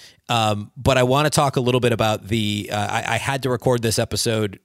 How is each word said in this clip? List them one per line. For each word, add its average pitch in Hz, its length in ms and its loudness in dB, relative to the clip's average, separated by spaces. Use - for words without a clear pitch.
Um, 107 480 0
but 131 220 2
I 127 60 4
wanna 139 260 2
talk 143 260 0
a 139 60 0
little 123 180 2
bit 117 140 2
about 110 340 0
the, 104 420 -2
uh, - 60 -4
I, 104 380 -2
I 117 40 0
had 135 260 -4
to 135 60 -2
record 123 320 0
this 113 160 0
episode 107 680 -2